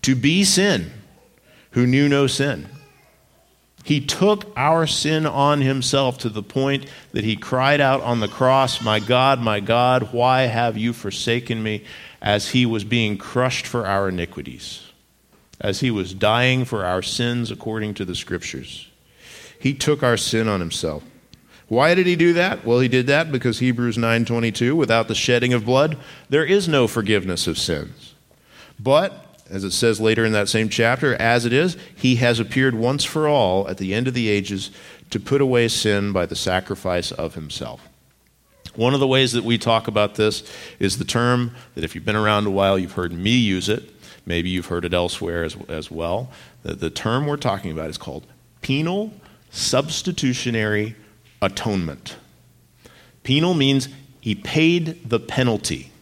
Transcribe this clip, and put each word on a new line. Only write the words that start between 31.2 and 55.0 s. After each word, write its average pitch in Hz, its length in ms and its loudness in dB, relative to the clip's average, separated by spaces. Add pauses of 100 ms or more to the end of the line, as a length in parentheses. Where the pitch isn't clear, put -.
it 117 80 0
is, 170 240 2 (180)
he 127 200 2
has 120 240 2
appeared 131 340 0
once 120 300 0
for 156 240 -2
all 98 400 2
at 92 100 -8
the 95 160 -4
end 120 140 0
of 127 80 -4
the 117 120 0
ages 101 440 -2 (400)
to - 80 -4
put 139 200 0
away 123 280 4
sin 101 460 0
by 90 120 0
the 98 100 -8
sacrifice 92 760 -2
of 80 240 -6
himself." 71 460 -12 (920)
One 123 180 2
of 139 60 2
the 135 80 2
ways 131 240 4
that 120 120 0
we 117 140 0
talk 113 300 0
about 104 280 0
this 107 280 0 (340)
is 92 220 -2
the - 60 -4
term 120 500 0 (180)
that 80 100 -6
if - 120 -8
you've 90 100 -10
been 104 100 -2
around 107 300 2
a 104 60 0
while, 98 260 4
you've 92 140 -4
heard 90 200 -4
me 95 240 0
use 95 340 0
it. 110 200 -2 (340)
Maybe 85 280 -2
you've 90 160 -4
heard 87 180 -4
it 87 80 -2
elsewhere 87 500 -2
as, 80 140 -6 (100)
as 78 220 -10
well. 87 400 -6 (320)
The, - 140 -8
the 82 160 -4
term 127 340 -2
we're 147 120 -4
talking 98 340 -4
about 78 180 -8
is 76 80 -12
called - 300 -14 (340)
penal 175 500 -4 (380)
substitutionary 117 1500 -2 (460)
atonement. 95 760 -4 (1040)
Penal 160 320 2
means 135 340 2 (320)
he 107 140 -2
paid 160 720 0